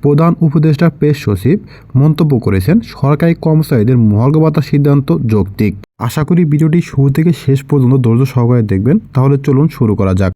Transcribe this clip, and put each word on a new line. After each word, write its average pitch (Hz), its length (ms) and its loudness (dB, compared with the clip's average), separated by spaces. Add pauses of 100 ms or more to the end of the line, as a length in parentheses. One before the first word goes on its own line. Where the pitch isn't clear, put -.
প্রধান 147 400 2
উপদেষ্টা 160 500 2
প্রেস 147 300 -2
সচিব 107 360 -2 (400)
মন্তব্য 147 420 2
করেছেন, 98 380 0 (140)
সরকারি 151 440 0
কর্মচারীদের 139 640 0
মহার্ঘ 113 400 2
ভাতা 156 240 0
সিদ্ধান্ত 143 460 0 (160)
যৌক্তিক। 104 480 -2 (300)
আশা 117 220 -4
করি 180 200 0
ভিডিওটি 156 360 0
শুরু 139 300 -2
থেকে 160 220 0
শেষ 139 300 -2
পর্যন্ত 131 340 0
ধৈর্য 123 300 2
সহকারে 120 360 0
দেখবেন। 104 340 0 (160)
তাহলে 139 260 2
চলুন 139 300 0
শুরু 110 260 -2
করা 95 200 0
যাক। 92 220 0